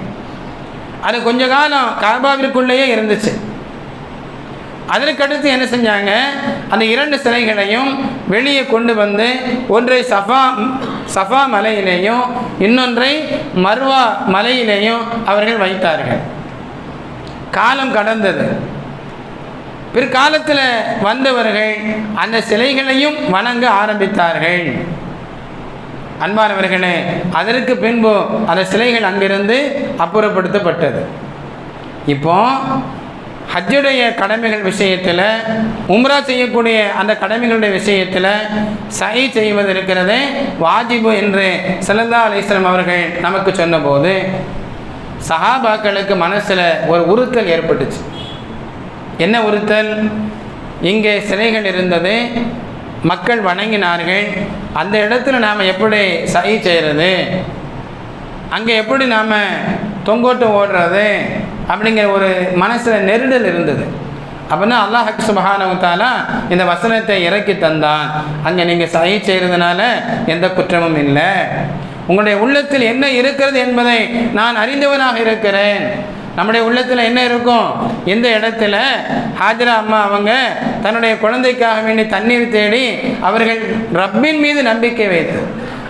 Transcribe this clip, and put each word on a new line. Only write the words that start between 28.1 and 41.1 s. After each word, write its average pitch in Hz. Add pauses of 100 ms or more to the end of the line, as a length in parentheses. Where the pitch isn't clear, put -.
அந்த 185
சிலைகள் 226
அங்கிருந்து 202 (100)
அப்புறப்படுத்தப்பட்டது. 180 (1040)
இப்போ 160 (1080)
ஹஜ்ஜுடைய 247
கடமைகள் 214
விஷயத்துல, 185 (640)
உம்ரா 262
செய்யக்கூடிய 226
அந்த 208
கடமைகளுடைய 220
விஷயத்துல 190 (600)
சை 226
செய்வது 208
இருக்கிறதே 190 (460)
வாஜிபு 226